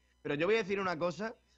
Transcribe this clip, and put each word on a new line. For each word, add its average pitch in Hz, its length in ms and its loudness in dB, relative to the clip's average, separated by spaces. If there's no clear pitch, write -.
pero 147 100 -2
yo 151 140 0
voy 214 80 4
a 226 40 4
decir 196 200 0
una 180 180 0
cosa 175 380 -2